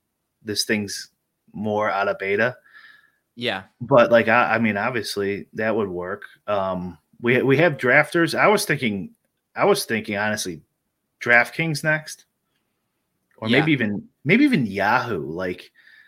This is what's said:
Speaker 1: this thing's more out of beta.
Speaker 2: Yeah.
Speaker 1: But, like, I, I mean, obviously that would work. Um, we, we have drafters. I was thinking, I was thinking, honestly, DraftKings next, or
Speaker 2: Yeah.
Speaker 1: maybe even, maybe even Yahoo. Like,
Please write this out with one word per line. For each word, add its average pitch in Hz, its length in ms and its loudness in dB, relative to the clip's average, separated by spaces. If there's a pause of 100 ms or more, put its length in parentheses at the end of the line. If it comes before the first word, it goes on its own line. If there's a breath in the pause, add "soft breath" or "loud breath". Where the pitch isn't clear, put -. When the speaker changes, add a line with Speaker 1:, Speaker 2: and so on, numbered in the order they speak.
(420)
Speaker 1:
this 107 220 -4
thing's 104 460 -4 (420)
more 104 380 -2
out 98 180 0
of 95 100 -4
beta. 104 380 -2 (760 soft breath)
Speaker 2:
Yeah. 107 300 -6 (160)
Speaker 1:
But, 117 320 4
like, 113 160 6
I, 110 260 4
I 113 40 0
mean, 110 180 0
obviously 101 800 -4
that 107 200 -2
would 104 140 -2
work. 90 360 -8 (220)
Um, 92 520 -4 (220)
we, 120 220 2
we 131 140 4
have 156 200 2
drafters. 143 640 2
I 139 80 4
was 202 180 2
thinking, 104 460 -2 (460)
I 120 80 0
was 196 200 2
thinking, 107 320 -4
honestly, 101 460 -6 (580)
DraftKings 143 640 2
next, 156 440 -4 (1120)
or 110 100 -4
Speaker 2:
Yeah. 120 120 4
Speaker 1:
maybe 156 120 0
even, 107 340 -2 (180)
maybe 226 200 4
even 202 220 2
Yahoo. 101 600 -2
Like, 90 460 -8 (360 soft breath)